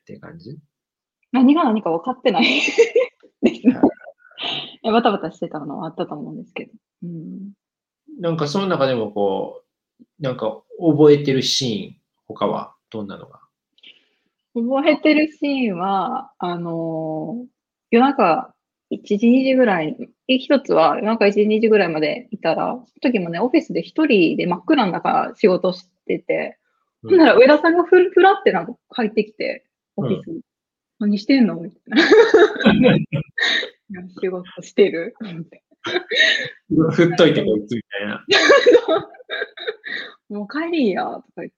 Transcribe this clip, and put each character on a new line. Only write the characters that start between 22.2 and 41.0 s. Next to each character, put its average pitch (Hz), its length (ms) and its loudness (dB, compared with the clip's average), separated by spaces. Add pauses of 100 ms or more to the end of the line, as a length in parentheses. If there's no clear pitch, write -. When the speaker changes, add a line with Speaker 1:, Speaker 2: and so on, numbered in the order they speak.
Speaker 2:
い - 80 -12
た 160 160 -2
ら、 180 200 -4
そ 247 60 -12
の - 40 -20 (160)
時 240 180 0
も 175 120 -6
ね、 170 100 -6
オ 240 80 -2
フ 339 80 0
ィ 285 60 2
ス - 100 -10
で 170 100 -4
一 - 220 -4
人 175 320 2
で 170 100 -4
真 180 120 -2
っ - 60 -20
暗 254 220 0
の 175 60 -4
中 170 440 -4
仕 - 120 0
事 180 240 0
し - 160 -14 (180)
て 175 120 -4
て、 - 400 -6 (440)
Speaker 1:
う - 40 -18
ん。 - 40 -2
Speaker 2:
ほ 392 60 6
ん - 20 8
な 320 140 8
ら 175 40 4
上 240 100 8
田 294 120 6
さ 330 120 0
ん 330 80 2
が 349 60 2
ふ-、 370 120 4 (140)
ふ 370 100 2
ら 381 120 6
っ 392 120 -4
て 196 80 2
な 170 100 -2
ん 170 40 -12
か 233 80 -14 (160)
入 233 180 -4
っ - 40 -10
て 214 120 0
き - 80 -20
て、 - 320 -8 (320)
オ - 60 -6
フ 131 60 -4
ィ - 140 -4
ス - 40 -18
に。 330 100 -12
Speaker 1:
う - 40 -12
ん。 - 20 -20 (580)
Speaker 2:
「何 208 180 0
し - 60 -12
て 269 160 2
ん 226 60 4
の？」 165 140 -2
み 175 100 -12
た - 80 -20
い - 1040 4
な。 247 120 4
Speaker 1:
<laughs> - 80 4
Speaker 2:
「い - 60 -8 (880)
や、 180 80 -14 (180)
仕 190 80 -4
事 180 160 -10 (180)
し - 120 -20
て 196 160 4
る」、 170 300 -8
と 220 100 -14
思 165 100 -12
っ - 40 -10
て。 - 180 -20 (1080)
Speaker 1:
「う 160 140 2
わ、 160 80 -2
振 170 200 2
っ - 40 -6
と 175 100 6
い 143 80 4
て 113 100 -2
こ 107 120 0
い 104 100 -6
つ」 113 100 -10
み 110 60 -8
た - 220 -12
い - 20 -8
な。 107 220 -10
Speaker 2:
<laughs> - 840 4 (1160)
「も 208 160 -10
う 202 40 -16
帰 330 220 -6
り 285 200 0
や」 - 140 -4 (120)